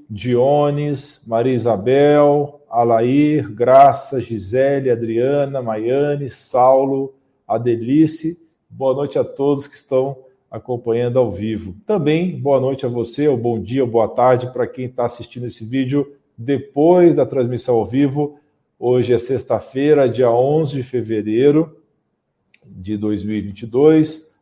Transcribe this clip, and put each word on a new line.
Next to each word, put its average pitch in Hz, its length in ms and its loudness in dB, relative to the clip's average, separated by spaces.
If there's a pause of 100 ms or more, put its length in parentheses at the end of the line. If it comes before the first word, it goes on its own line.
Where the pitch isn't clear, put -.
(100)
Dionis, 143 1160 -2
Maria 120 260 0
Isabel, 143 1160 2
Alair, 120 840 0
Graça, 127 720 4
Gisele, 127 680 -2
Adriana, 127 720 -2
Maiane, 127 680 -4
Saulo, 135 840 0 (340)
Adelice. 123 960 -2 (280)
Boa 131 240 -2
noite 143 240 -4
a 127 60 0
todos 139 440 -2
que - 80 -20
estão 135 400 -2 (340)
acompanhando 120 680 -4
ao 120 120 2
vivo. 104 460 -8 (100)
Também 160 540 -2
boa 139 180 2
noite 131 280 -4
a - 20 -2
você, 120 400 -4
ou 135 80 2
bom 113 240 -4
dia, 123 240 -4
ou 117 60 -6
boa 113 180 2
tarde, 123 420 0
pra 120 160 -4
quem 127 220 -12
tá 123 160 -6
assistindo 123 400 -10
esse 113 220 -14
vídeo 135 500 -4 (220)
depois 147 800 4
da 135 100 2
transmissão 123 480 -2
ao 110 100 2
vivo. 139 540 -2 (400)
Hoje 123 340 2
é 117 60 2
sexta-feira, 135 880 0
dia 117 220 2
onze 139 460 0
de 127 60 -4
fevereiro 120 920 0 (880)
de 101 320 -10
dois 104 260 -4
mil 107 140 -6
e 101 60 -4
vinte 98 180 -12
e 120 60 -12
dois. 151 760 2